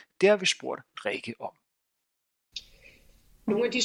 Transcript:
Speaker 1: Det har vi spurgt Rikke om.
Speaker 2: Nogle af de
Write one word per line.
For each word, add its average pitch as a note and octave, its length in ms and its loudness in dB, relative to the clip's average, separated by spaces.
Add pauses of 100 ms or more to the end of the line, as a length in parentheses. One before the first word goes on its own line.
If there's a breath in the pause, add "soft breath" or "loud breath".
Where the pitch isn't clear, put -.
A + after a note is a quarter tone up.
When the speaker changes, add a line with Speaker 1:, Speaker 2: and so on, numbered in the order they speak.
(200 loud breath)
Speaker 1:
Det F#3+ 80 8
har G#3 80 6
vi F#3 100 -2
spurgt - 360 -2 (220)
Rikke G#2+ 360 -6
om. - 120 -10 (1900 soft breath)
Speaker 2:
Nogle A3 180 0
af A#3 80 -2
de B3 120 0